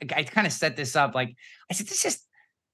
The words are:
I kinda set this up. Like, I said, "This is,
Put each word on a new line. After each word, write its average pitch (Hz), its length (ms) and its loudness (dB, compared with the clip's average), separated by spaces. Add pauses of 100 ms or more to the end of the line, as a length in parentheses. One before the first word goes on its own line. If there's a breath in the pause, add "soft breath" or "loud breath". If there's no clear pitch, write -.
(160)
I 151 80 2
kinda 180 280 2
set 143 240 0
this 135 200 -6
up. 143 200 4
Like, 127 200 -2 (360 soft breath)
I - 20 -2
said, 208 140 -4
"This - 180 0
is, - 140 0 (540)